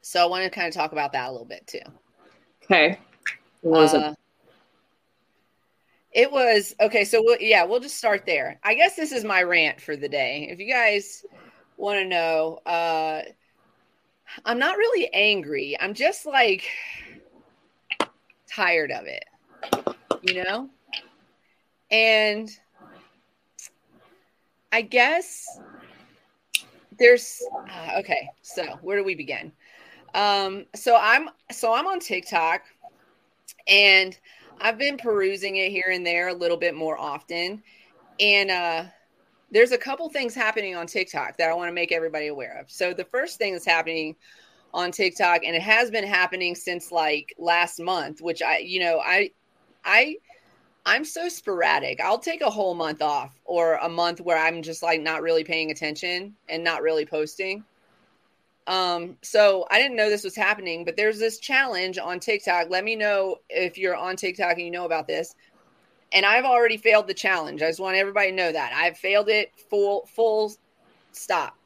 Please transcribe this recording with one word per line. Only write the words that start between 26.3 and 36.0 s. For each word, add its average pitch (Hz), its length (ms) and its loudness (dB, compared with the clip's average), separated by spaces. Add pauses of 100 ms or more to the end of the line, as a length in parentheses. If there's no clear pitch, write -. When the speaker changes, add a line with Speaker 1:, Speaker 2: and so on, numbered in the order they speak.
Speaker 1:
there's, 247 420 6 (260)
uh, - 320 -6
okay, 160 300 -4 (140)
so - 400 -10
where 196 140 -2
do 196 60 -2
we 190 120 -4
begin? 147 360 -10 (640)
Um, 196 500 0 (100)
so 233 240 4
I'm, 240 300 4 (220)
so 226 220 0
I'm 285 140 0
on 381 120 -4
TikTok, 180 640 -2 (1040)
and 190 500 6 (420)
I've 214 180 0
been 277 200 -2
perusing 196 600 -2
it 190 140 0
here 185 200 -4
and 180 140 -4